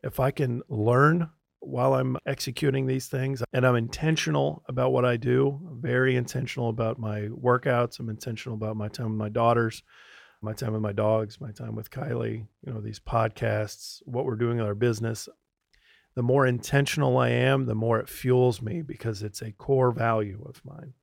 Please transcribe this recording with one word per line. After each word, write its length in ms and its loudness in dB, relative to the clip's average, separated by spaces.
If 180 -6
I 100 2
can 380 -2
learn 600 4
while 340 0
I'm 320 0
executing 600 -2
these 220 -2
things, 340 -4
and 120 2
I'm 100 6
intentional 920 0
about 240 0
what 140 4
I 100 2
do, 420 2
very 340 2
intentional 540 -2
about 300 -2
my 300 -4
workouts, 720 0
I'm 120 -8
intentional 440 -8
about 220 -4
my 120 -4
time 180 -6
with 120 -2
my 120 -2
daughters, 520 2
my 100 -6
time 220 -4
with 80 -2
my 100 -2
dogs, 480 0
my 120 -10
time 220 -10
with 160 -10
Kylie, 560 -4
you 60 -8
know, 100 -8
these 180 -10
podcasts, 1040 -2
what 220 -4
we're 100 -2
doing 220 0
in 80 0
our 80 -2
business, 520 -2
the 80 -2
more 240 6
intentional 680 2
I 140 4
am, 340 4
the 100 -2
more 240 2
it 120 -4
fuels 500 2
me 220 -4
because 400 -6
it's 180 -8
a 120 -10
core 380 2
value 560 -2
of 200 -18
mine. 260 -16